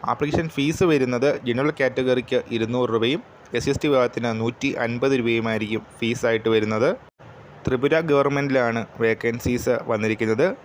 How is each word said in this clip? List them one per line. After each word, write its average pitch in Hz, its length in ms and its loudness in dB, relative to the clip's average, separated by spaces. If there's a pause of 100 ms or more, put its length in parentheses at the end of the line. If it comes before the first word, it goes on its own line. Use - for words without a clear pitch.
(120)
ആപ്ലിക്കേഷൻ 160 360 -2 (100)
ഫീസ് 156 360 2
വരുന്നത് 127 360 2 (180)
ജനറൽ 131 240 0 (100)
കാറ്റഗറിക്ക് 127 580 0 (180)
ഇരുന്നൂറ് 117 380 0
രൂപയും 127 260 0 (360)
എസ് - 80 -2
സി 139 80 2
എസ് 135 100 -4
ടി 151 80 2
വിഭാഗത്തിന് 120 400 0 (120)
നൂറ്റി 120 260 -4 (160)
അൻപത് 123 340 0
രൂപയുമായിരിക്കും 110 640 -2 (160)
ഫീസായിട്ട് 113 560 0
വരുന്നത്. 110 340 2 (760)
ത്രിപുര 131 280 0 (140)
ഗവൺമെന്റിലാണ് 139 720 2 (220)
വേക്കൻസീസ് 117 680 0 (160)
വന്നിരിക്കുന്നത്. 110 560 0 (200)